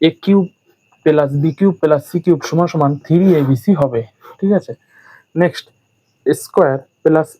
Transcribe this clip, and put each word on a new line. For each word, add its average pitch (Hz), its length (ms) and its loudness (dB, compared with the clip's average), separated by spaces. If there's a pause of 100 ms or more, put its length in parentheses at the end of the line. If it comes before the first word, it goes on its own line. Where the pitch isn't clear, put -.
এ - 20 0 (140)
কিউব 196 220 2 (600)
plus 151 260 2 (100)
বি 160 160 0
কিউব 196 240 2
plus 151 280 0
সি - 160 -6
কিউব 170 140 2 (100)
সমান 165 240 0
সমান 143 180 0 (140)
থ্রি 175 220 2 (120)
এ - 100 0
বি 135 140 2
সি 208 80 2 (100)
হবে, 123 200 -2 (380)
ঠিক 196 200 -2
আছে? - 120 -8 (720)
নেক্সট, - 240 -2 (600)
স্কয়ার - 520 -2 (260)
প্লাস 160 260 0 (100)